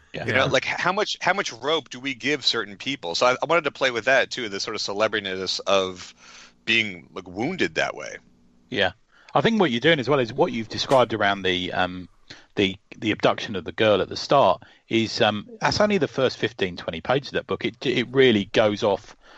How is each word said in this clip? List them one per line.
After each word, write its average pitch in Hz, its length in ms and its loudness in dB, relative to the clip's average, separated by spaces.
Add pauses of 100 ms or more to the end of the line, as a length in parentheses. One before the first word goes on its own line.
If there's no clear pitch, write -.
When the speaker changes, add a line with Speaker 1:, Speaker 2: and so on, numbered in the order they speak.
(160)
Speaker 1:
You - 180 -6
know, 131 120 2
Speaker 2:
Yeah. - 0 -
Speaker 1:
like, 131 220 0
h-, - 140 -6
how 175 120 0
much, 202 280 -2
how 175 140 0
much 185 180 -4
rope 135 380 -4
do 127 100 -12
we 135 140 -6
give 127 300 -2
certain 101 320 0
people? 90 380 -6
So 123 120 4
I, 127 60 6 (100)
I 143 40 -4
wanted 160 180 2
to 143 60 -2
play 131 200 0
with 113 160 -2
that 127 240 4
too, 117 180 -6
the 98 120 -6
sort 110 160 -6
of - 60 -6
celebrityness 101 840 -2
of 92 480 0 (500)
being, 107 480 -2
like, 92 160 -14
wounded 107 460 -2
that 69 200 -2
way. 60 220 -12 (540)
Speaker 3:
Yeah, 95 220 0 (420)
I 139 80 4
think 220 180 2
what 160 100 4
you're 117 100 0
doing 160 200 4
as 113 80 -4
well 143 120 2
is 113 120 -2
what 147 200 2
you've 113 180 -6
described 117 420 2
around 101 300 0
the, 90 300 0
um, 90 360 -4 (460)
the, 95 220 0 (200)
the 107 140 -2
abduction 107 460 0
of 85 80 -8
the 90 80 -10
girl 107 280 4
at - 80 -2
the - 80 -8
start 120 460 2 (260)
is, 113 320 0
um, 107 260 0 (140)
that's 147 200 0
only 208 180 2
the 143 100 0
first 127 300 -2
fifteen, 92 380 -4
twenty 82 240 -10
pages 131 280 -2
of - 60 -14
that 82 120 -2
book. - 180 -6
It, - 200 -6
it 123 260 0
really 123 360 6
goes 107 360 2
off 98 340 0 (220)